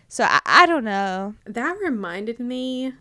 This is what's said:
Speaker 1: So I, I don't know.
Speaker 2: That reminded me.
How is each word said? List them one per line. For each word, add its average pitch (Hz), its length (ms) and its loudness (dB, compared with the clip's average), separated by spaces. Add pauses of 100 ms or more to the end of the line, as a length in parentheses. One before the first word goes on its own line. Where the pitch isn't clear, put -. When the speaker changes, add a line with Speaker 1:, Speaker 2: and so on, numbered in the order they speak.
Speaker 1:
So - 160 -2
I, - 200 6
I 349 220 8
don't 311 180 0
know. 196 500 -4 (120)
Speaker 2:
That 277 340 -6
reminded 214 600 -6
me. 254 600 -6